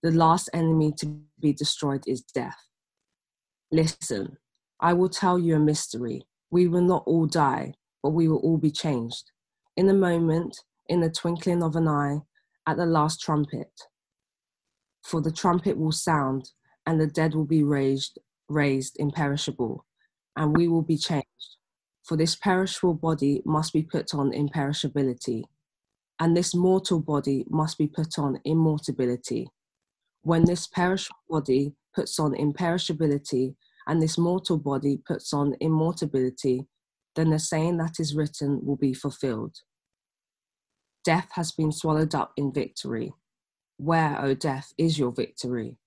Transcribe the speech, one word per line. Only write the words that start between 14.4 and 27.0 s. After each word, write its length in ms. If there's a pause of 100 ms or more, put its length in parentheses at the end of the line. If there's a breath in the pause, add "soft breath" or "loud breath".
For 160
the 120
trumpet 460
will 140
sound, 600 (340)
and 160
the 60
dead 280
will 80
be 200
raised, 540 (300)
raised 500
imperishable, 880 (520)
and 180
we 140
will 140
be 140
changed. 300 (760)
For 140
this 180
perishable 600
body 500
must 260
be 100
put 320
on 200
imperishability, 1120 (760)
and 160
this 180
mortal 460
body 500